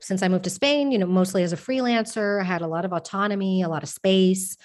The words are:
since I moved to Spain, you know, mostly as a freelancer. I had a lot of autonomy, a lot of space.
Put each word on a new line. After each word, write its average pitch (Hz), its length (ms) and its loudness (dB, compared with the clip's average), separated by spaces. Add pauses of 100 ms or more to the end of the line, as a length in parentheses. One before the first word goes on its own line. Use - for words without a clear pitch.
since 190 180 -2
I 190 60 2
moved 185 160 2
to 180 80 -4
Spain, 285 400 2
you 233 80 2
know, 185 80 0
mostly 185 340 2
as 175 120 0
a 165 40 -4
freelancer. 226 800 -2
I 196 40 -2
had 180 180 -2
a 165 60 -4
lot 165 180 -2
of 185 80 -4
autonomy, 190 720 -2
a 180 40 0
lot 156 140 -4
of - 80 -12
space. 190 760 2